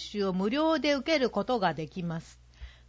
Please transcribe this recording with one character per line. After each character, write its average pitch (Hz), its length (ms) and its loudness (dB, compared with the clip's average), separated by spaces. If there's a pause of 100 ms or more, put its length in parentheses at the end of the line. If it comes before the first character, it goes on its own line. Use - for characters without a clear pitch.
(120)
種 208 120 -2
を 190 80 2
無 185 180 0
料 311 300 2
で 285 140 2
受 277 180 0
け 311 80 4
る 247 100 2
こ 202 140 -2
と 247 160 0
が 175 140 2
で 156 160 -8
き 185 140 -6
ま 165 180 -4
す。 - 180 -20 (500)